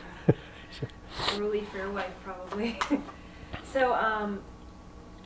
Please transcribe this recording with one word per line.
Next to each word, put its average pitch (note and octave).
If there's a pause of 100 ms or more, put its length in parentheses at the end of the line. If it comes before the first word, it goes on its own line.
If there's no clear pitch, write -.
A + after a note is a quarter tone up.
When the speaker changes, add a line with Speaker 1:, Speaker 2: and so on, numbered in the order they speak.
(280)
Speaker 1:
<laughs> -
Speaker 2:
Early G#3
fair G3
wife, F#3 (100)
probably. G3 (100)
<laughs> C#4+ (720)
So, B3+
um, G#3 (880)